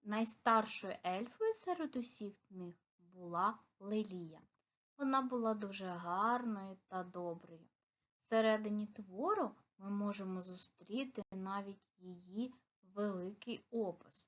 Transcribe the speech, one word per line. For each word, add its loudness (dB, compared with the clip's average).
Найстаршою 4
ельфою 2
серед -2
усіх -4
них -8
була -2
Лелія. -4
Вона 4
була 2
дуже -4
гарною 0
та -4
доброю. -6
Всередині 4
твору 0
ми -8
можемо 0
зустріти -6
навіть -6
її -6
великий -4
опис. -4